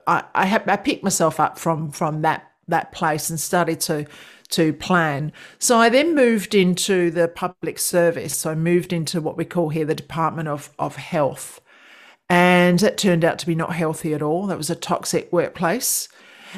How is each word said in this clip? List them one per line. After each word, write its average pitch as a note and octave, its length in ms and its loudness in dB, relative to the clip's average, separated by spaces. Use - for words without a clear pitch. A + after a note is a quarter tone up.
I, E3 160 0
I F3+ 120 2
ha-, G#3+ 220 0
I F#3+ 100 2
picked - 260 -4
myself E3 380 0
up - 180 0
from, D#3+ 320 -2
from D#3 300 -4
that, D#3 300 -2
that E3+ 240 -2
place D#3 360 -2
and E3 80 -6
started E3 440 -2
to, D3+ 240 -2
to D#3+ 200 2
plan. D3+ 640 0
So B3 180 2
I A3+ 120 6
then D4+ 260 4
moved A#3 400 2
into F3+ 560 2
the E3+ 160 2
public E3+ 520 -8
service. E3+ 580 0
So D#3+ 140 -4
I D#3+ 40 -4
moved F3 380 2
into E3 260 -2
what D#3 160 -4
we E3 80 -4
call - 260 0
here D#3+ 140 -2
the D3+ 120 0
Department D#3+ 520 -4
of, D3 220 -8
of D3 160 -4
Health. C#3 640 -4
And F3+ 540 4
it - 160 2
turned F3 260 2
out E3 140 2
to - 80 -10
be E3+ 80 -2
not E3 220 -4
healthy D#3+ 400 -4
at D3 80 -4
all. E3+ 240 -2
That F3+ 100 -4
was D#3 140 -6
a E3 40 -4
toxic - 560 -4
workplace. F3 800 -2